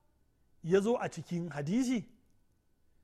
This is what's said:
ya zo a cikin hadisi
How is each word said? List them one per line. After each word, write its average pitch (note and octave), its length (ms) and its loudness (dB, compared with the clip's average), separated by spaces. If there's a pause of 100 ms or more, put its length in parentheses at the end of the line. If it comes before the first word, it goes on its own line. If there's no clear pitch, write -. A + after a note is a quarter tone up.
(640)
ya F#3 180 4
zo A#3 160 2
a F#3+ 140 -4
cikin E3+ 400 -6
hadisi G3+ 580 0 (960)